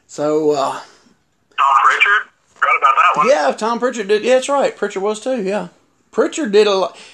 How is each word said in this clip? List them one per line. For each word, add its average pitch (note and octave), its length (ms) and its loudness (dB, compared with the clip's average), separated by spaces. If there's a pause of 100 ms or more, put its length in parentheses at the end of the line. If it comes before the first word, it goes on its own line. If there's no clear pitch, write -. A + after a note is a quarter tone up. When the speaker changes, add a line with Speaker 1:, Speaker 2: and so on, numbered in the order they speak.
Speaker 1:
So, D3+ 440 0
uh, C#3 200 0 (880)
Speaker 2:
Tom C#3 260 2
Pritchard. - 460 0 (260)
Forgot - 220 0
about - 180 2
that F3 220 2
one. D3+ 120 2
Speaker 1:
Yeah, D4 240 2
Tom A3 260 -4
Pritchard A#3 280 -4
did. G#3+ 160 0
Yeah, A#3+ 120 4
that's B3+ 140 -2
right. C#4 260 0
Pritchard G3+ 260 -6
was G#3+ 180 -4
too, B3+ 220 -4
yeah. F#3+ 280 -4 (420)
Pritchard C4+ 400 -2
did G#3 160 4
a G3+ 80 2
lot. F#3 220 -2 (160)